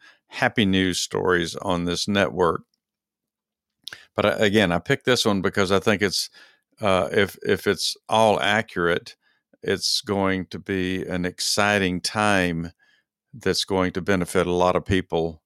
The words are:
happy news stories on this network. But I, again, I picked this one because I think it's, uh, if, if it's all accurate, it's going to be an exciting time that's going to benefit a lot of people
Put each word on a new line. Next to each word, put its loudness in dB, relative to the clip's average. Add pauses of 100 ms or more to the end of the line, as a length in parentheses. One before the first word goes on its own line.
(280)
happy 0
news 2
stories -2
on -2
this -4
network. 0 (1500)
But 0
I, 4
again, 2
I 2
picked -2
this 2
one 0
because -2
I 4
think 0
it's, -2 (520)
uh, 2
if, 0
if -2
it's -2 (120)
all 4
accurate, -2 (460)
it's -2
going -2
to -12
be -4
an -4
exciting 0
time 0 (600)
that's -2
going 0
to -6
benefit 0
a -2
lot 4
of -2
people -2